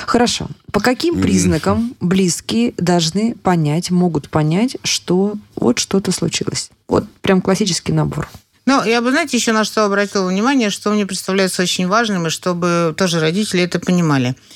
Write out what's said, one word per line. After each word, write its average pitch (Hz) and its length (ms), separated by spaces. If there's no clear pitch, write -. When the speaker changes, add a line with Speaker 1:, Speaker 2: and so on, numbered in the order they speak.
Speaker 1:
Хорошо. - 420
По - 80
каким 254 360
Speaker 2:
Мгм. - 80
Speaker 1:
признакам 190 760
близкие 190 800
должны 180 560
понять, 165 560
могут 175 400
понять, 160 540
что 196 500
вот - 240
что-то 196 320
случилось? - 580
Вот 92 180
прям 190 200
классический 190 520
набор. 147 360
Speaker 3:
Ну, 262 200
я 233 160
бы, 247 100
знаете, 294 240
еще 226 160
на 220 140
что 214 180
обратила 202 420
внимание, 214 440
что 202 220
мне 208 140
представляется 190 580
очень 180 240
важным, 202 400
и - 20
чтобы 170 680
тоже 170 220
родители 180 420
это 180 160
понимали. 151 580